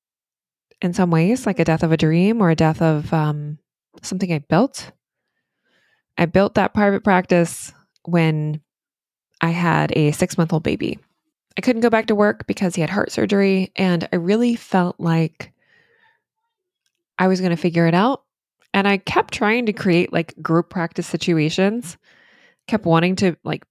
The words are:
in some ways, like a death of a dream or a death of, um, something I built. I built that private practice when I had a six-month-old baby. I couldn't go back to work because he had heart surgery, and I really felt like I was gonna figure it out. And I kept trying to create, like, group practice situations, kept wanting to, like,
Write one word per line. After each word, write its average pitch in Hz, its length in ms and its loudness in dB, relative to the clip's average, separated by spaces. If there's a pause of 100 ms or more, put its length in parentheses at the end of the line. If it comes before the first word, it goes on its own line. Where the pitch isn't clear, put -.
(800)
in 175 140 -4
some 180 160 2
ways, 180 340 2
like 202 140 -4
a 165 80 2
death 160 160 0
of 160 100 2
a 156 60 2
dream 175 420 2
or 185 80 4
a 160 80 4
death 160 240 2
of, 156 320 0
um, 151 460 -4 (420)
something 185 320 -6
I 156 60 0
built. 175 520 -2 (1300)
I 170 80 0
built 190 300 2
that - 180 0
private 202 320 0
practice 180 680 0 (340)
when 156 580 0 (800)
I 165 80 0
had 165 440 0
a 151 180 2
six-month-old 165 500 -2
baby. - 360 -4 (600)
I - 20 -8
couldn't 226 220 -2
go 233 80 4
back 220 160 0
to 220 80 0
work 208 320 0
because 190 280 -4
he 175 60 -4
had 156 80 0
heart - 240 -4
surgery, 196 640 0
and 175 380 0
I - 20 0
really 220 400 0
felt 180 420 -2
like 165 540 -2 (1700)
I 185 100 2
was 185 140 0
gonna 170 160 0
figure 170 280 0
it 165 80 2
out. 196 280 2 (520)
And 196 120 0
I 202 120 0
kept - 340 -4
trying 233 340 -2
to 214 60 -2
create, 175 400 0
like, - 300 -4
group 165 280 0
practice 170 360 -6
situations, 180 920 -2 (680)
kept 208 180 -4
wanting 175 320 2
to, 180 280 0
like, - 260 -8